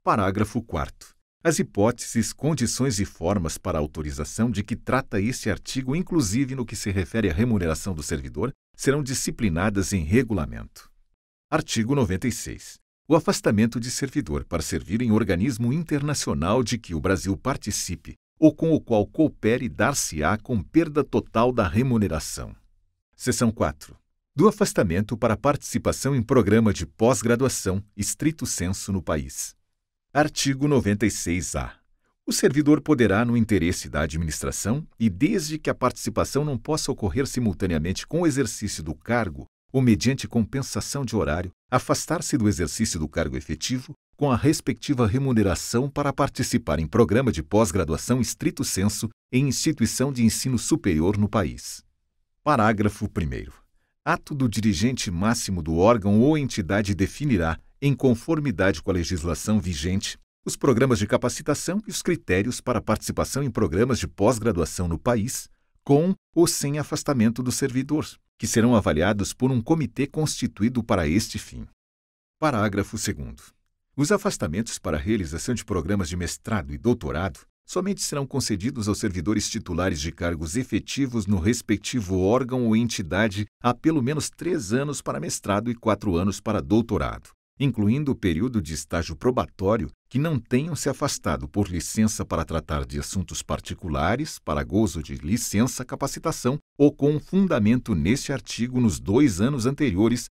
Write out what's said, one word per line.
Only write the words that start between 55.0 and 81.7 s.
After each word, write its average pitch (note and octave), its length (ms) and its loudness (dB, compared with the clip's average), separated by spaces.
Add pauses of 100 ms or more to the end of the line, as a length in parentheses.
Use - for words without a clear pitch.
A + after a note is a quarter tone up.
máximo F#2 520 -2
do D#2+ 140 -2
órgão G2+ 440 6
ou D3+ 160 6
entidade G2+ 580 0
definirá, F2+ 640 0 (220)
em C#3 140 2
conformidade B2 840 2
com F#2+ 120 -2
a - 20 2
legislação E2+ 640 0
vigente, F2+ 580 -2 (280)
os - 100 -6
programas B2+ 460 4
de G#2 60 0
capacitação C#3 760 -2
e - 60 -14
os - 100 -6
critérios A#2+ 600 0
para A#2 200 -2
participação - 640 -2
em C#3 80 -2
programas G#2+ 480 0
de - 80 -4
pós-graduação G2+ 800 0
no E2 120 -2
país, A#2+ 500 -2 (340)
com D#3+ 320 4 (180)
ou E3+ 140 6
sem D3 320 -2
afastamento B2+ 640 0
do B2 80 -2
servidor, C3 560 -2 (320)
que - 80 -6
serão A#2+ 300 6
avaliados F#2+ 560 2
por B2+ 180 0
um B2+ 100 2
comitê C#3+ 460 0
constituído B2+ 760 -2
para F2+ 260 2
este G2+ 320 0
fim. A#2 260 -14 (720)
Parágrafo G#2+ 580 0
segundo. C#2 460 -6 (540)
Os D3 140 2
afastamentos A2+ 680 -2
para D#2+ 180 -2
realização G2 580 -2
de G#2+ 100 -8
programas F2+ 440 -2
de F2+ 80 -6
mestrado F2+ 560 -6
e D2 60 -8
doutorado F#2 640 -2 (260)
somente F#3 340 -4
serão C#3+ 260 -4
concedidos A2+ 600 -4
aos G2+ 100 0
servidores G2+ 520 -2
titulares F2+ 500 -2
de D#2+ 120 -6
cargos E2+ 440 -4
efetivos A#2+ 720 -2
no G2+ 120 2
respectivo G2 840 -2